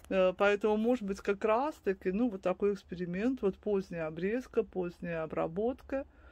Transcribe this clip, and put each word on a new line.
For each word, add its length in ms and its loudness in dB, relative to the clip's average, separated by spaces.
Э, 280 4
поэтому, 400 4
может 260 2
быть, 180 -4
как 240 -2
раз-таки, 640 0
ну, 180 2
вот 120 -8
такой 320 0
эксперимент, 680 -4
вот 160 0
поздняя 500 -2
обрезка, 560 -2
поздняя 600 -6
обработка. 840 -4